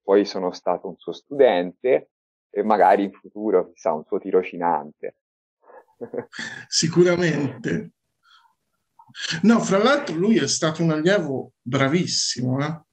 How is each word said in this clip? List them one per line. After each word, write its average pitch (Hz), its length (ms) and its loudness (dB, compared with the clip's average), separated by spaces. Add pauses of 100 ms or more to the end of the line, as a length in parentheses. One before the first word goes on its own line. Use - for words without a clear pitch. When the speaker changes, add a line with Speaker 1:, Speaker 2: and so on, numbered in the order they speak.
Speaker 1:
poi 101 240 4
sono 92 280 -4
stato - 340 -6
un - 100 -12
suo - 140 -12
studente 123 1000 0 (380)
e 101 140 -4
magari 101 400 4
in 98 80 -4
futuro, 98 600 -2
chissà, - 220 -4
un 78 120 -8
suo 98 140 -4
tirocinante. 87 960 -4 (840)
<laughs> 120 280 -12 (400)
Speaker 2:
Sicuramente. 165 1200 0 (1500)
No, 220 160 6
fra 185 180 0
l'altro 247 380 0
lui 202 220 2
è 139 100 0
stato 160 360 -2
un 165 80 2
allievo 156 680 0
bravissimo, 135 1040 -2
eh? 160 160 -8 (120)